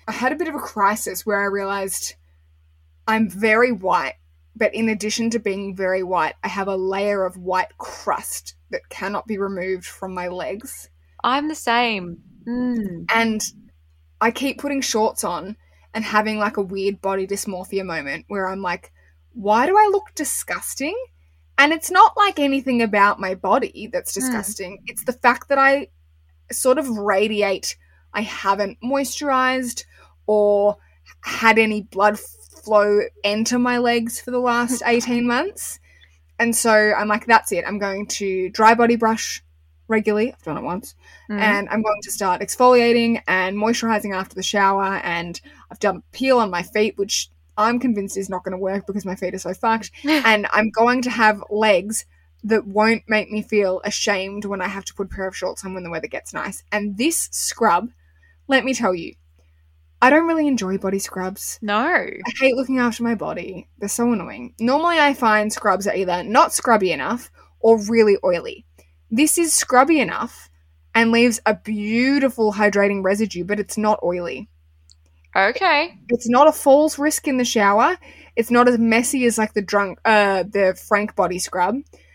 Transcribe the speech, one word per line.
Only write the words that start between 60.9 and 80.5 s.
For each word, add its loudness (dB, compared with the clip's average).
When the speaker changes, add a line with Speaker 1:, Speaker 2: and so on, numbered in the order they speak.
Speaker 1:
scrubs. -8
Speaker 2:
No. 0
Speaker 1:
I -2
hate 4
looking -2
after 0
my 0
body. -8
They're -6
so 0
annoying. -6
Normally 2
I 4
find 2
scrubs 0
are -2
either -2
not 2
scrubby 2
enough -4
or 6
really 4
oily. -2
This 2
is 0
scrubby 4
enough -6
and 4
leaves 4
a 2
beautiful 0
hydrating 2
residue, -2
but -4
it's -6
not 0
oily. -6
Speaker 2:
Okay. 2
Speaker 1:
It's -2
not 8
a 8
falls 4
risk -2
in 0
the 0
shower. 4
It's 0
not 6
as 4
messy 2
as, 2
like, -2
the -2
drunk, -2
uh, 4
the 2